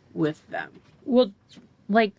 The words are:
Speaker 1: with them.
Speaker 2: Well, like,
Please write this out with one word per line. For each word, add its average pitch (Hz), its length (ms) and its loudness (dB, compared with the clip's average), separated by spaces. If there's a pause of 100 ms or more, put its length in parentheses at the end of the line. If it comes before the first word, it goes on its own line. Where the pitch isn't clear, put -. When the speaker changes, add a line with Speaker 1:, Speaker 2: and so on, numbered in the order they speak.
(140)
Speaker 1:
with 156 340 -4
them. - 320 -12 (240)
Speaker 2:
Well, 247 280 2 (560)
like, 208 300 2